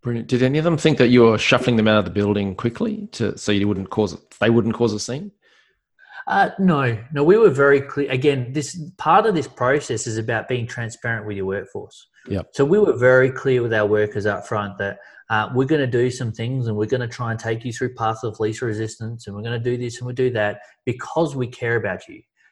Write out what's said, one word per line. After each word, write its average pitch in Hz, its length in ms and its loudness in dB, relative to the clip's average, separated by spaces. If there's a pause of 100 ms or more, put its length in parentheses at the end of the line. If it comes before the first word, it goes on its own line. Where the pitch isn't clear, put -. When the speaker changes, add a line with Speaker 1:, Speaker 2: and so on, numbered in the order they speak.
Speaker 1:
Brilliant. 117 260 -6
Did 123 140 2
any 135 160 2
of 156 60 0
them 170 120 2
think 156 220 2
that 120 100 6
you 123 140 8
were 113 160 6
shuffling 123 380 2
them 110 120 4
out 107 100 6
of 98 60 2
the 87 60 -6
building 101 440 0
quickly 208 580 -4
to, 101 260 -4
so - 140 -2
you 101 160 2
wouldn't 95 220 -4
cause, 104 300 -2 (200)
they 110 100 4
wouldn't 113 240 2
cause 117 180 0
a 104 80 -6
scene? 160 300 -10 (960)
Speaker 2:
Uh, 196 300 2
no, 139 380 2 (160)
no, 143 120 0
we 185 120 8
were 220 140 8
very 139 300 4
clear. 143 300 -6
Again, 131 420 0
this, 151 280 -6 (160)
part 196 300 4
of 208 80 0
this 147 140 -2
process 127 580 -2
is 110 120 -4
about 113 300 -4
being 120 200 -4
transparent 113 580 -8
with 104 100 -8
your 95 100 -4
workforce. 98 600 -10 (200)
Speaker 1:
Yep. 95 240 -6
Speaker 2:
So 139 120 2
we 175 140 4
were 165 180 4
very 127 360 6
clear 131 300 0
with 113 120 -2
our 104 120 2
workers 104 400 0
up 101 200 -4
front 101 320 -6
that, 98 220 -6 (300)
uh, 107 240 0
we're 131 120 2
gonna 143 200 0
do 123 240 0
some 120 200 -6
things 120 380 -6
and 107 80 -2
we're 107 100 0
gonna 123 220 -2
try 117 240 -6
and 110 80 -6
take 113 240 -4
you 120 80 -6
through 123 220 -6
paths 113 280 -4
of 107 160 -6
least 110 240 -4
resistance 110 640 -8
and 101 80 -12
we're 104 80 -12
gonna 117 160 -6
do 123 180 -2
this 120 220 -8
and 123 80 -10
we'll 123 80 -8
do 127 160 0
that 104 300 -2 (240)
because 143 500 -4
we 127 140 -4
care 117 260 -4
about 95 320 -4
you. - 160 -20 (300)